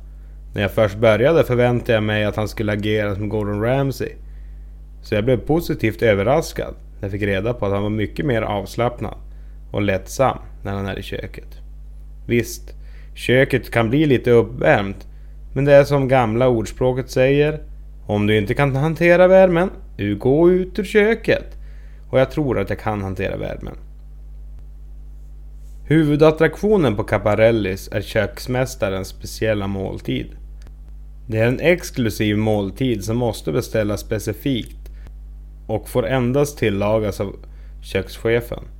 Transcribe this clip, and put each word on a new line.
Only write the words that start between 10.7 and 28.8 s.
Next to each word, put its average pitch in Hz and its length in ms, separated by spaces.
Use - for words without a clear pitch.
han 98 140
är 95 120
i 101 40
köket. - 580
Visst, - 480
köket 131 560
kan 117 200
bli 151 160
lite 123 240
uppvärmt, 113 760
men 135 100
det 143 100
är 139 100
som 135 240
gamla 123 400
ordspråket 127 640
säger: 143 500
"Om 104 200
du 107 120
inte 107 160
kan 139 220
hantera 170 520
värmen, 190 420
du 104 200
gå 147 340
ut 185 280
ur 208 60
köket." 208 720
Och 127 100
jag 131 100
tror 131 280
att 98 120
jag 98 80
kan 104 240
hantera 95 340
värmen. - 380
Huvudattraktionen 156 1080
på 107 80
Caparellis 104 880
är 107 80
köksmästarens 104 1080